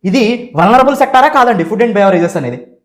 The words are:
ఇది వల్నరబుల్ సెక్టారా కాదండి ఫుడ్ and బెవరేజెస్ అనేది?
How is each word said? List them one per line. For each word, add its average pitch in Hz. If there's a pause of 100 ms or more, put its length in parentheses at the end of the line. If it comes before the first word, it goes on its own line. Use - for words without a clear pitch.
ఇది 240
వల్నరబుల్ 247
సెక్టారా 269
కాదండి 240
ఫుడ్ 196
and 226
బెవరేజెస్ 180
అనేది? 123 (260)